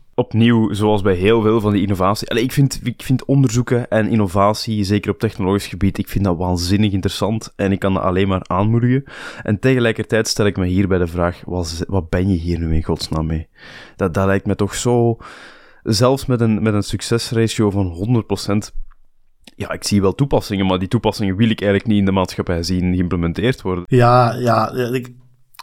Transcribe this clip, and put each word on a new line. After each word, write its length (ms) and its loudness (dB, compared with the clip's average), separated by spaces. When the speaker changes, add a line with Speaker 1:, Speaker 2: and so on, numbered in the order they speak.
Speaker 1:
Opnieuw, 580 2
zoals 300 2
bij 120 4
heel 280 4
veel 180 4
van 120 0
die 100 2
innovatie. 480 0
Allee, 120 0
ik 100 -2
vind, 320 2
ik 180 -6
vind 220 -2
onderzoeken 680 0
en 180 2
innovatie, 760 0
zeker 260 0
op 80 -2
technologisch 480 -2
gebied, 320 -2
ik 100 -4
vind 160 0
dat 120 2
waanzinnig 560 0
interessant 640 -2
en 160 0
ik 60 0
kan 160 0
dat 80 -2
alleen 260 0
maar 180 0
aanmoedigen. 580 0
En 180 0
tegelijkertijd 680 0
stel 180 0
ik 100 0
me 100 0
hierbij 320 2
de 80 0
vraag, 380 -2
wat 240 -6
z-, 180 -8
wat 240 -2
ben 180 0
je 80 2
hier 220 -2
nu 160 -2
in 100 2
godsnaam 420 -4
mee? 220 -4
Dat, 180 -2
dat 120 0
lijkt 200 0
me 80 0
toch 200 -4
zo, 420 2
zelfs 440 0
met 140 0
een, 220 2
met 120 0
een 80 0
succesratio 880 0
van 160 0
honderd 400 -2
procent, 480 -4
ja, 160 -10
ik 120 -10
zie 160 2
wel 140 2
toepassingen, 520 0
maar 120 2
die 100 -4
toepassingen 480 0
wil 140 2
ik 100 -2
eigenlijk 300 0
niet 80 4
in 60 2
de 80 2
maatschappij 500 -2
zien 320 0
geïmplementeerd 680 -2
worden. 240 -4
Speaker 2:
Ja, 480 4
ja, 380 0
ik, 400 -4